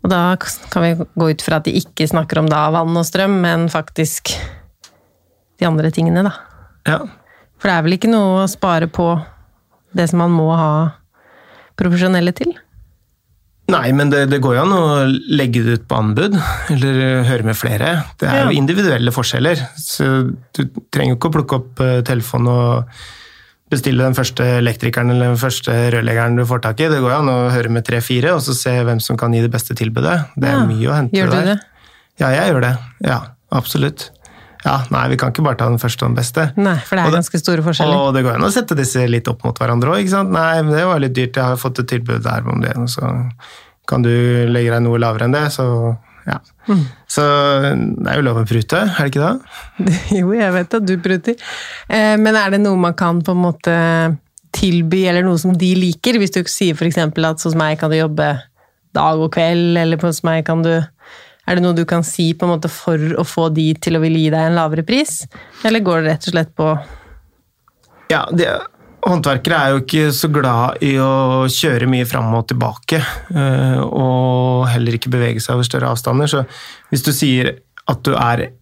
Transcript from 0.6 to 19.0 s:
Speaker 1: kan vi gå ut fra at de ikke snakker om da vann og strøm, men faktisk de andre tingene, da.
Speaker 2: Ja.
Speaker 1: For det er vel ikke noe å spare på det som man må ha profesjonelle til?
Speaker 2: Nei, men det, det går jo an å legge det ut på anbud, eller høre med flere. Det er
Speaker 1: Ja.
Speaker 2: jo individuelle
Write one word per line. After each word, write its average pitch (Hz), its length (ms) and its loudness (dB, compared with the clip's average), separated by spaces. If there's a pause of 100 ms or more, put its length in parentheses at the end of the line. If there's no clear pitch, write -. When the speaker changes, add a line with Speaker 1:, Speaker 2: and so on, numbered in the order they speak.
Speaker 1:
kan 175 120 0
vi 170 120 2 (240)
gå 160 120 2
ut 156 120 -4
fra 160 160 0
at 156 60 -4
de - 100 -2
ikke - 340 -2
snakker 156 300 0
om 156 100 2
da 151 220 2
vann 165 260 0
og 170 80 0
strøm, 190 380 0
men 170 260 2
faktisk - 640 -4 (1300)
de 180 80 0
andre 160 240 2
tingene, 170 320 2
da. 202 100 0 (540)
Speaker 2:
Ja. 156 120 0 (600)
Speaker 1:
For 202 100 -2
det 185 60 2
er 165 80 2
vel 170 160 2
ikke 226 140 2
noe 190 320 2
å 190 40 0
spare 170 380 0
på 170 220 0 (840)
det 180 160 2
som 170 140 2
man 175 80 2
må 165 240 2
ha 156 380 0 (840)
profesjonelle 180 580 2
til? 339 200 -4 (1120)
Speaker 2:
Nei, 139 240 2
men 143 160 4
det, 143 220 4
det 143 100 2
går 127 160 2
jo 135 60 2
an 190 100 2
å 180 120 2 (520)
legge 123 300 0
det 117 160 2
ut - 80 -20
på 127 80 0
anbud, 147 400 0 (340)
eller 131 560 2
høre 120 160 0
med 110 140 -2
flere. 123 320 -2 (260)
Det - 140 -2
er - 80 2
Speaker 1:
Ja. - 100 2
Speaker 2:
jo 139 80 2
individuelle 143 560 2